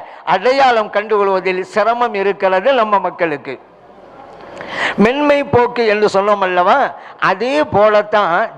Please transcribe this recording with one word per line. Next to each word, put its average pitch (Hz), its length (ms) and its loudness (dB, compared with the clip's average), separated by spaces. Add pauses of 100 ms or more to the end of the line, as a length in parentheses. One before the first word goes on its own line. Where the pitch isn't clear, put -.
(260)
அடையாளம் 226 640 2
கண்டுகொள்வதில் 196 720 -2
சிரமம் 226 520 -2
இருக்கிறது 196 600 0
நம்ம 214 260 2
மக்களுக்கு. 151 600 -4 (1400)
மென்மை 285 480 2
போக்கு 240 440 0
என்று 208 260 2
சொன்னோம் 202 260 0
அல்லவா, 185 540 2 (260)
அதே 226 440 0
போலத்தான் 208 960 2